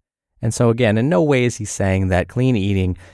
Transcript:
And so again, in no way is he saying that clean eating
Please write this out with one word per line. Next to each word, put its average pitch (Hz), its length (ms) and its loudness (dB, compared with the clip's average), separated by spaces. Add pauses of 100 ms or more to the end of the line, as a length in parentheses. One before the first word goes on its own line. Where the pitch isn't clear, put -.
(400)
And 113 140 -2
so 120 160 2
again, 113 280 2
in 123 100 0
no 175 120 2
way 143 260 2
is 113 100 -4
he 110 80 -10
saying 95 440 -2
that 90 200 0
clean 127 260 0
eating 95 420 0 (180)